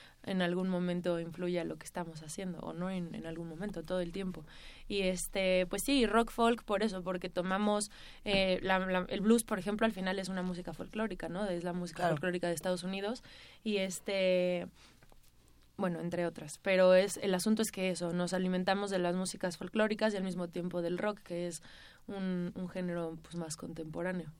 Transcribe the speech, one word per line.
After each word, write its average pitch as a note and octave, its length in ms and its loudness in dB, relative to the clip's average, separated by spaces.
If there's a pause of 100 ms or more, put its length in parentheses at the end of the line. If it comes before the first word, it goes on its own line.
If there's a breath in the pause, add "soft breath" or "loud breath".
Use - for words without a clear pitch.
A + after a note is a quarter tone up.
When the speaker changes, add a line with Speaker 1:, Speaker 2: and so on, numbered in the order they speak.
(240 loud breath)
Speaker 1:
en F#3 180 0
algún F3+ 260 2
momento F3 520 0
influya E3+ 440 -2
lo E3 120 -6
que - 100 -16
estamos E3 360 -8
haciendo, E3+ 380 -8
o E3 140 -8
no F3+ 160 -4
en, F3 240 -4
en D#3+ 120 -8
algún E3 220 -8
momento, E3+ 340 -8
todo F#3 180 -2
el E3+ 120 -4
tiempo. F#3 320 -6 (440 loud breath)
Y, G3+ 140 0
este, F#3 640 2
pues G3 200 -4
sí, C4+ 200 6
rock A3 240 4
folk A#3 340 2
por C#4+ 180 0
eso, F#3+ 200 0
porque F3+ 280 -4
tomamos, G#3 600 2 (360 loud breath)
eh, F#3+ 360 4
la, F#3+ 180 4
la, F#3 280 0
el G3 140 -2
blues, A3+ 220 6
por A3 140 -2
ejemplo, G#3 280 0
al A3 60 2
final F#3+ 260 -2
es F#3 100 -4
una F#3 140 -2
música F3+ 320 -4
folclórica, F#3 560 -4
¿no? F#3+ 160 -2
Es F3 180 -2
la F3 80 -2
música F3 280 -6
Speaker 2:
Claro. E3+ 160 4
Speaker 1:
folclórica F3 320 0
de E3+ 60 0
Estados F3+ 300 -2
Unidos G3 380 -4 (400 loud breath)
y, G#3 160 0
este, F#3 880 2 (1080 loud breath)
bueno, F3 240 0
entre F3 260 -2
otras. E3 360 -8
Pero F#3 320 8
es, G3 240 6
el G3 160 2
asunto G#3+ 280 2
es G#3+ 80 0
que F#3 200 -2
eso, E3+ 220 -2
nos F3 200 0
alimentamos F#3 580 2
de F#3+ 80 2
las F3 180 2
músicas F#3 400 -2
folclóricas G#3+ 580 2
y - 20 -2
al F#3+ 80 -2
mismo F3+ 240 -2
tiempo F3 340 -4
del E3+ 160 0
rock, G#3 240 -2
que F3 260 -6
es E3 140 -10 (440 loud breath)
un, F#3 480 -2
un F3+ 140 -6
género, F3 540 -4
pues, - 140 -18
más D#3+ 200 -6
contemporáneo. E3+ 720 -6 (140)